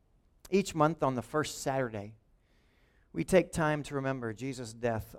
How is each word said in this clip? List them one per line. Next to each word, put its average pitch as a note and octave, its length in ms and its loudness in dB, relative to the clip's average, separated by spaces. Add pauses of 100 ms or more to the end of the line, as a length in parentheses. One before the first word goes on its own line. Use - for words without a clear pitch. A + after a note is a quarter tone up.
(500)
each F#3 240 2
month D#3 280 4
on C3+ 120 2
the A#2+ 80 -2
first - 400 -4
Saturday, A2+ 520 -2 (1000)
we E3 100 -4
take F3 300 4
time D3+ 320 0
to D3 100 -10
remember C3+ 380 -2
Jesus' A#2+ 400 -8
death A2+ 460 -2